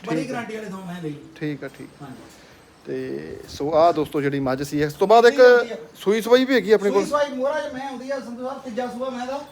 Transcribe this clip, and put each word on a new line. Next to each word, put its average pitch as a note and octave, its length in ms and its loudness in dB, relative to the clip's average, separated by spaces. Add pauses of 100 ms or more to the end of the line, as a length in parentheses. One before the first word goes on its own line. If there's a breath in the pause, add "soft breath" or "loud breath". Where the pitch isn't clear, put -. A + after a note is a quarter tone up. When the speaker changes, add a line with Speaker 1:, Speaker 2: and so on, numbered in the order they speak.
Speaker 1:
ਬੜੀ D#4 100 -4
Speaker 2:
ਠੀਕ - 140 -4
ਆ। B3 40 -6
Speaker 1:
ਗਾਰੰਟੀ A3 220 -10
ਵਾਲੇ G#3 120 -10
ਦੋ F#3 80 -10
ਮੈਂ F3+ 260 -12
ਲਈ। D3+ 120 -8 (260)
Speaker 2:
ਠੀਕ D3 240 -8
ਆ, C3+ 40 -12
ਠੀਕ। - 200 -18 (140)
Speaker 1:
ਹਾਂਜੀ। B2+ 200 -18 (640 soft breath)
Speaker 2:
ਤੇ C3+ 500 -8 (120)
ਸੋ D3 260 -4
ਆਹ E3 180 6
ਦੋਸਤੋ D3+ 280 -2
ਜਿਹੜੀ C#3 200 -2
ਮੱਝ C3 220 -2
ਸੀ, D3 200 -2
ਇਸ D3 100 -2
ਤੋਂ F#3+ 140 0
ਬਾਅਦ A3+ 200 8
ਇੱਕ A#3 100 6
Speaker 1:
ਸੂਈ B3 200 8
ਹੁੰਦੀ A#3 160 0
ਆ। G#3 40 -8 (220)
Speaker 2:
ਸੂਈ G#3+ 220 0
ਸਵਾਈ A#3+ 240 4
ਵੀ C4+ 100 2
ਹੈਗੀ G#3+ 180 2
ਆਪਣੇ G3+ 180 4
ਕੋਲ? - 120 2
Speaker 1:
ਸੂਈ - 80 -4
ਸਵਾਈ C#4+ 240 0
ਮੋਹਰਾ C#4+ 260 -2
ਜੇ C#4+ 140 -8
ਮੈਂ C4+ 160 -8
ਹੁੰਦੀ B3+ 200 -12
ਆ C4+ 100 -4
ਸੰਧੂ A#3+ 260 -12
ਸਾਹਿਬ, - 160 -10
ਤੀਜਾ B3 240 -6
ਸੂਆ B3 240 -8
ਮੈਂ B3 160 -8
ਦਾ। C#4 140 -6 (100)